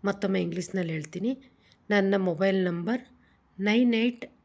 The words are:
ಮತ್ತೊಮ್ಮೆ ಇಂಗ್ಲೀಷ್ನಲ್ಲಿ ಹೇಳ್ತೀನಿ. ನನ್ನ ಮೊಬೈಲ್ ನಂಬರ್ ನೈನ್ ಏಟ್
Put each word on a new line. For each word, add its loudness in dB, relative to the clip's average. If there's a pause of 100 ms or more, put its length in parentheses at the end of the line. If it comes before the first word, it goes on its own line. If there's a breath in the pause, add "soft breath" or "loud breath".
ಮತ್ತೊಮ್ಮೆ 0
ಇಂಗ್ಲೀಷ್ನಲ್ಲಿ -4
ಹೇಳ್ತೀನಿ. -6 (500 loud breath)
ನನ್ನ 4
ಮೊಬೈಲ್ 2
ನಂಬರ್ -2 (580 soft breath)
ನೈನ್ 4
ಏಟ್ 0 (200)